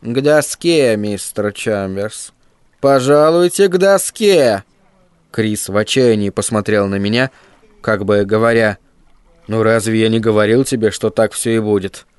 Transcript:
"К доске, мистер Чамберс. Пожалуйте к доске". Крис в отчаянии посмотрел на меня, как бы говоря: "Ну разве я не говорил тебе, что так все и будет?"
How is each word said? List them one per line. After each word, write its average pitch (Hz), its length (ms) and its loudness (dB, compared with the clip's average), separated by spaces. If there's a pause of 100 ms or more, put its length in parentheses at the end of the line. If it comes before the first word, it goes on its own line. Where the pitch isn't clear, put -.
"К 120 200 -4
доске, 147 760 0
мистер 104 560 -6
Чамберс. 101 800 -6 (480)
Пожалуйте 151 880 2
к 180 80 -2
доске". 180 880 2 (680)
Крис 110 380 -4
в 98 80 -2
отчаянии 107 520 2
посмотрел 104 580 -2
на 98 80 -4
меня, 110 360 -2 (500)
как 104 240 -4
бы 101 200 2
говоря: 110 520 0 (680)
"Ну 110 160 -2
разве 110 380 0
я 110 80 2
не 113 100 0
говорил 110 440 2
тебе, 110 280 -2
что - 180 -4
так 107 220 0
все - 200 -6
и 113 80 0
будет?" 104 460 -4 (140)